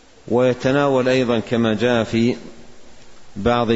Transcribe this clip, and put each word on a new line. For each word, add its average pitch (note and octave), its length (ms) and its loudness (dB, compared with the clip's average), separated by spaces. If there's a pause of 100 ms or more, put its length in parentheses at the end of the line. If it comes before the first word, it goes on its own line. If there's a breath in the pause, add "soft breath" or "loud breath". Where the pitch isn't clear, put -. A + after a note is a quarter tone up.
(280)
ويتناول B2+ 840 2
أيضاً A#2+ 300 2
كما A2+ 340 0
جاء A#2 300 2
في A#2 320 0 (1000)
بعض A#2 400 0